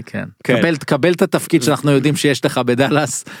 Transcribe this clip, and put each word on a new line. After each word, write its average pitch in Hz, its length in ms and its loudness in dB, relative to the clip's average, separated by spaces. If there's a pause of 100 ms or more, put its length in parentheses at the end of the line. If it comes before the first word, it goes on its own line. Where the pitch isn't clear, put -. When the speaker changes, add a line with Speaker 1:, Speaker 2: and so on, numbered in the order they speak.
Speaker 1:
כן. 101 180 -10 (200)
Speaker 2:
כן. 147 160 2
Speaker 1:
קבל, 160 160 0
קבל 147 360 2
את 175 100 -2
התפקיד 165 400 0
שאנחנו 143 280 0
יודעים 143 260 2
שיש 143 280 0
לך 139 140 -2
בדאלאס, 131 640 0 (160)